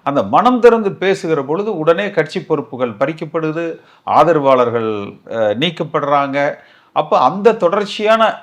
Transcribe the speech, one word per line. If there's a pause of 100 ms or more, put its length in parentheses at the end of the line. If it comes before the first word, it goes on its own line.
அந்த
மனம்
திறந்து
பேசுகிற
பொழுது
உடனே
கட்சி
பொறுப்புகள்
பறிக்கப்படுது, (240)
ஆதரவாளர்கள், (340)
அஹ்,
நீக்கப்படுறாங்க. (360)
அப்ப
அந்த
தொடர்ச்சியான